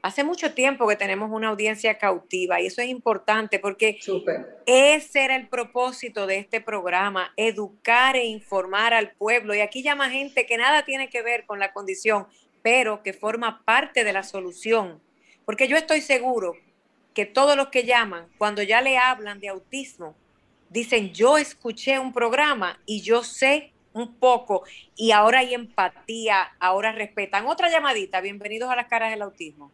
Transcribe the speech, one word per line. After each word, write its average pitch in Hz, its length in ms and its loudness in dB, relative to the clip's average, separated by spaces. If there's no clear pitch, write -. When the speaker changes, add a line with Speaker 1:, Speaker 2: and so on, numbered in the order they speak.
Speaker 1:
hace 202 200 -2
mucho 320 300 -2
tiempo 254 340 2
que 208 80 4
tenemos 202 360 -4
una 220 180 -4
audiencia 214 480 -2
cautiva 180 640 -2
y 185 60 -2
eso 214 140 -6
es 247 60 -4
importante 214 720 -2
porque 202 400 -2
Speaker 2:
Súper. - 680 -6
Speaker 1:
ese 277 600 4
era 262 100 0
el 254 140 -8
propósito 247 800 -4
de 190 100 -2
este 220 240 -6
programa, 190 760 -2
educar 226 800 2
e 254 80 2
informar 208 720 -2
al 214 180 2
pueblo. 214 420 0
Y 208 60 0
aquí 208 240 -2
llama 285 260 0
gente 262 360 -2
que 233 100 -2
nada 285 300 4
tiene 269 240 -6
que 240 140 -6
ver 233 220 -4
con 202 140 -10
la 196 140 -2
condición, 202 540 -2
pero 226 420 2
que 196 80 -6
forma 220 540 -4
parte 240 400 2
de 208 80 0
la 190 100 -2
solución. 185 800 -4
Porque 220 240 0
yo 269 80 2
estoy 320 240 2
seguro 247 540 -2
que 208 120 -2
todos 277 320 4
los 277 100 0
que 254 160 0
llaman, 220 440 0
cuando 208 240 -2
ya 214 200 2
le 262 160 2
hablan 214 440 0
de 202 80 -10
autismo, 190 680 -14
dicen, 220 420 -2
"Yo 233 260 6
escuché 269 640 -2
un 262 140 -6
programa 240 720 0
y 208 160 -6
yo 226 220 2
sé 285 500 0
un 233 240 -12
poco", 240 480 2
y 226 160 2
ahora 214 280 8
hay 247 140 0
empatía, 214 1000 -2
ahora 196 320 0
respetan. 208 540 -4
Otra 339 220 0
llamadita, 247 520 0
bienvenidos 208 480 -8
a 254 80 0
Las 240 100 -6
Caras 226 240 -2
del 214 120 -8
Autismo. 147 500 -16